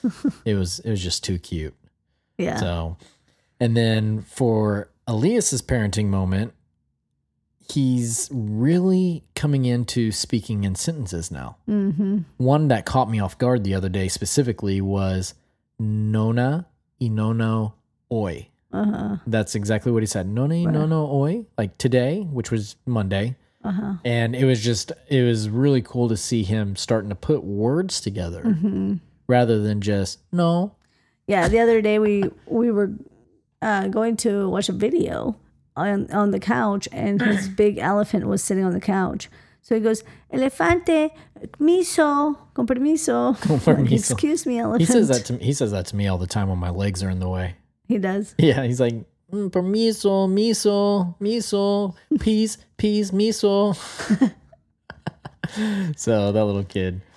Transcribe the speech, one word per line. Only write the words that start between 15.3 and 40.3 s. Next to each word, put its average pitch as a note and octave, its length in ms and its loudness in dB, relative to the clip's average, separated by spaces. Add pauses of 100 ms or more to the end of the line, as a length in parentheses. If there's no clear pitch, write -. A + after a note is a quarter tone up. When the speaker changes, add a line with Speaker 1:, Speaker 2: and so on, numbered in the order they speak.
Speaker 2:
"Nona, A2 880 0 (340)
inono, A2 760 0 (380)
oi." G2+ 360 -4 (240)
Speaker 1:
Uh-huh. G#3 440 -2 (100)
Speaker 2:
That's A2 280 -2
exactly G#2+ 380 0
what A2 100 2
he G#2+ 40 -2
said. F#2+ 220 -4
"Noni, D3 380 0
Speaker 1:
Right. D#3+ 80 2
Speaker 2:
no, D3+ 120 2
no, D#3 240 0
oi." D3+ 360 0 (100)
Like, G#2 220 -4
today, B2+ 420 2 (100)
which B2 200 -4
was G#2+ 260 -4 (100)
Monday. G#2+ 500 -2 (280)
Speaker 1:
Uh-huh. G3+ 300 -4 (100)
Speaker 2:
And A#2 320 0
it C3 80 2
was B2+ 180 4
just, A#2 300 -2 (160)
it C3+ 140 2
was A2+ 280 2
really C3 320 2
cool A#2+ 260 -2
to A2 80 0
see A2 280 -2
him G2+ 320 -2
starting G#2+ 340 -2
to F#2+ 60 -6
put D3+ 280 -2
words A#2+ 560 -2
together F2 420 -6
Speaker 1:
Mm-hmm. G3 520 -2 (320)
Speaker 2:
rather A#2 340 4
than G#2 200 0
just, G2 400 -2 (120)
"No." F3 420 0 (520)
Speaker 1:
Yeah, F3+ 220 2
the G#3+ 120 4
other A3+ 220 6
day G#3+ 160 2
we, G#3 320 2 (160)
we A#3 240 0
were, G3+ 220 0 (680)
uh, G3 280 0
going A3 300 0
to G3+ 300 0
watch F#3 200 -2
a G3 40 -2
video G#3 640 -2 (400)
on, G3+ 360 -2
on G3+ 180 2
the G3 100 0
couch, G#3 520 -2
and G3+ 280 -2
his G3 280 0
Speaker 2:
<clears throat> G3 140 0
Speaker 1:
big G#3 160 4
elephant G3+ 480 0
was G3 160 -2
sitting F#3+ 220 0
on F3+ 80 0
the F#3 80 -2
couch. F#3+ 480 -2 (340)
So - 120 -2
he A3 60 0
goes, A3 240 0 (280)